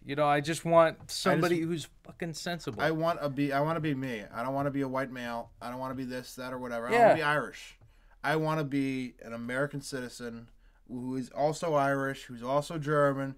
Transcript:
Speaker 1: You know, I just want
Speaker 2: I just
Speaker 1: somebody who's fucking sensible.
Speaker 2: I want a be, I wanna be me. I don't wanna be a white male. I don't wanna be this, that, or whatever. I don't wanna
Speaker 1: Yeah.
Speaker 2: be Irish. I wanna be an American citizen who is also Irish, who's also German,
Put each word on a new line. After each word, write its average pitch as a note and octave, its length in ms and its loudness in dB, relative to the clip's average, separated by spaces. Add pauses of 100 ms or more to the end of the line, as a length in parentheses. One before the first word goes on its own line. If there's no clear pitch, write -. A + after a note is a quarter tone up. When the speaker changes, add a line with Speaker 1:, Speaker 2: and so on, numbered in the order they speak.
Speaker 1:
You C3+ 100 -6
know, D3 120 4
I D3 140 4
just D3+ 240 -2
want E3 340 8
Speaker 2:
I - 60 -18
just - 160 -6
Speaker 1:
somebody E3+ 400 4
who's E3 260 -4 (160)
fucking E3 300 -8
sensible. - 480 -6
Speaker 2:
I D#3 100 2
want D#3+ 300 0
a C#3+ 80 -2
be, C#3 240 0
I C#3 80 4
wanna D#3+ 180 0
be D3+ 160 0
me. B2+ 280 -4 (100)
I A2+ 100 -4
don't C3+ 100 -2
wanna C#3 180 0
be C#3 100 -2
a C3+ 60 0
white C3 240 -2
male. A#2+ 400 -6 (100)
I A#2 80 -8
don't B2 100 -8
wanna C3 160 -6
be C3 80 -6
this, B2+ 320 -8
that, B2+ 180 -8
or B2+ 40 -6
whatever. A#2+ 300 -4
I - 40 -2
don't A#3+ 80 6
wanna G#3+ 120 10
Speaker 1:
Yeah. C#3+ 40 6
Speaker 2:
be D#3 80 0
Irish. C#3+ 540 -2 (460)
I C#3+ 120 2
wanna D#3 300 0
be C3+ 560 -2
an A#2 120 -12
American C3 480 -4
citizen A#2+ 680 -10 (400)
who B2+ 260 -6
is B2+ 140 -4
also D#3 460 0
Irish, C#3 500 0
who's A#2+ 180 -12
also C#3+ 340 0
German, C#3 600 2